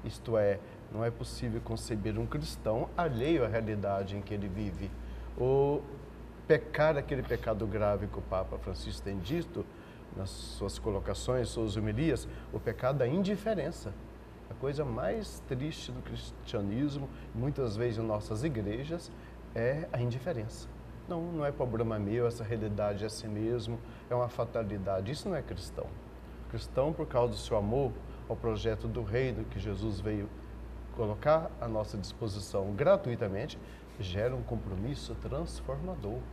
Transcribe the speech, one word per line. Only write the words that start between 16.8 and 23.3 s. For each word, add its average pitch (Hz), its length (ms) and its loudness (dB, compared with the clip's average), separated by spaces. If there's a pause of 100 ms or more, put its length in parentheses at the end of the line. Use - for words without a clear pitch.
muitas 120 420 0
vezes 117 220 2
em 113 80 2
nossas 107 380 0
igrejas, 135 680 -2 (440)
é 135 360 2
a - 80 0
indiferença. 120 680 -2 (420)
"Não, 170 120 -2
não 165 240 0
é 143 60 2
problema 113 460 2
meu, 110 300 4
essa 117 160 0
realidade 104 600 2
é 110 40 0
assim 107 200 -6
mesmo, 113 520 0 (300)